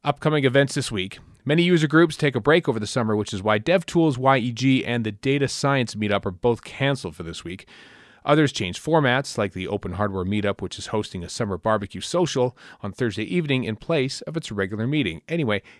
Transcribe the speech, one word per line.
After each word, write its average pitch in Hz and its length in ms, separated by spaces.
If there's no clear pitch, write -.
Upcoming 147 400
events 135 320
this 139 160
week. 98 280
Many 156 180
user 170 240
groups 160 280
take 143 200
a 117 60
break 160 280
over 113 100
the 107 60
summer, 107 300
which 104 180
is 95 80
why 107 180
DevTools 165 580
Y 135 200
E 123 140
G 123 340
and 120 180
the 110 80
Data 135 360
Science 135 480
Meetup 104 300
are 101 60
both 113 320
canceled 135 520
for - 80
this 82 200
week. 87 240
Others 151 280
change 90 280
formats, 143 580
like 104 160
the 92 140
Open 95 260
Hardware 95 320
Meetup, 101 360
which 92 160
is - 100
hosting 104 360
a 85 60
summer 101 280
barbecue 101 440
social 139 540
on 101 100
Thursday 113 320
evening 143 400
in 110 140
place 135 440
of 160 160
its - 140
regular 104 340
meeting. 120 420
Anyway, 123 360